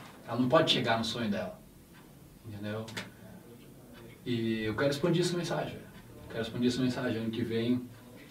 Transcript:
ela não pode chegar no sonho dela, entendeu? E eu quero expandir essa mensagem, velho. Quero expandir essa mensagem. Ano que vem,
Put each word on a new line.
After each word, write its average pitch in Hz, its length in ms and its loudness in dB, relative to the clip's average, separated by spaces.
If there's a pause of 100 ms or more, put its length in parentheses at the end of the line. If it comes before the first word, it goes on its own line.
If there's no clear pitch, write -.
(280)
ela 120 100 -2
não 127 100 6
pode 156 220 8
chegar 120 280 4
no 113 60 0
sonho 117 260 -2
dela, 95 300 -4 (880)
entendeu? 104 380 -6 (1400)
E 113 360 0
eu 107 140 0
quero 139 140 4
expandir 170 320 4
essa 175 140 2
mensagem, - 380 -2
velho. - 160 -14 (400)
Quero 113 120 -4
expandir 123 260 2
essa 127 140 2
mensagem. 120 400 0
Ano 113 80 -2
que 110 120 0
vem, 120 460 0 (420)